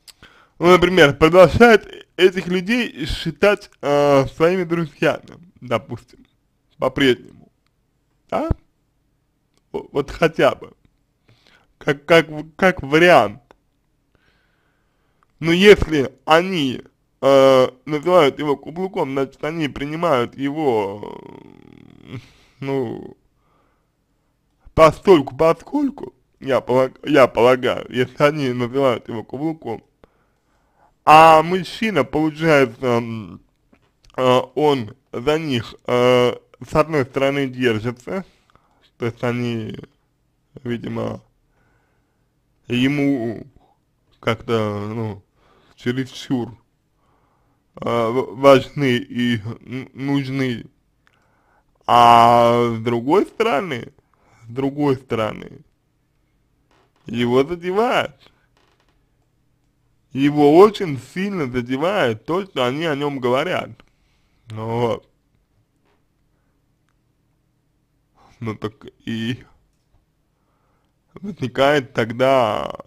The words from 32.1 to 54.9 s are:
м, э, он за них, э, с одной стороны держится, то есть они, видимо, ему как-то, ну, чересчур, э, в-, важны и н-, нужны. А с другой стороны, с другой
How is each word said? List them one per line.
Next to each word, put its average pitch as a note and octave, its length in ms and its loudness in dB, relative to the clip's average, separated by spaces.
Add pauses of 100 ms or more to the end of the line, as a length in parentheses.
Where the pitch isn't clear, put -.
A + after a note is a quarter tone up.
м, A2+ 560 -4 (760)
э, B2+ 240 2 (140)
он C#3 400 -2 (160)
за D3 280 -2
них, C3+ 360 -6 (120)
э, B2 480 2 (240)
с - 160 -8
одной D3+ 300 0
стороны C#3 420 -2
держится, B2 800 -4 (720)
то B2 80 -6
есть A2+ 180 -8
они, A#2+ 540 -6 (840)
видимо, A2+ 580 -8 (1500)
ему C3 800 -2 (760)
как-то, G#2+ 720 -4
ну, G#2+ 300 -10 (520)
чересчур, B2 840 -8 (1200)
э, - 40 -10
в-, A#2 500 -4
важны C3+ 600 2
и A#2+ 420 -4
н-, A#2 540 -16
нужны. C3+ 720 -6 (1200)
А A#2+ 880 6
с A2+ 40 -8
другой A#2+ 460 -2
стороны, G#3+ 680 -6 (520)
с A2+ 40 -20
другой C3+ 480 -4